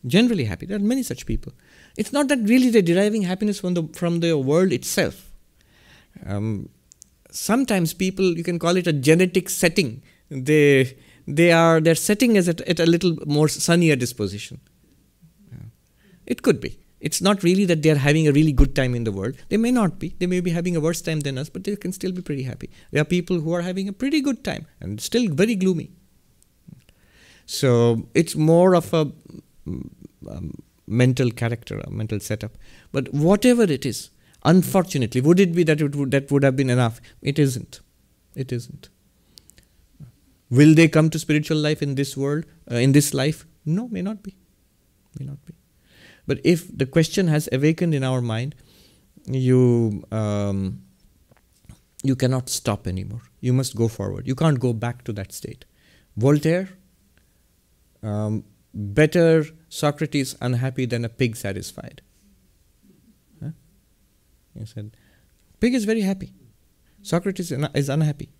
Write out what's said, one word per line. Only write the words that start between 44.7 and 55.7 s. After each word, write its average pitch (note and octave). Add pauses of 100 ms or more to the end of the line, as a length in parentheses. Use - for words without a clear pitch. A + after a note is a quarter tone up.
May C3+
not C#3
be. - (760)
But C#3
if E3
the C3
question E3
has D3+
awakened D#3
in C3+
our B2+
mind, A#2+ (720)
you, B2
um, G2+ (1200)
you C3+
cannot C3
stop -
anymore. F#2+ (200)
You B2
must B2+
go A2+
forward. G2
You C3
can't D3+
go B2
back A#2
to A2+
that G2+
state. - (520)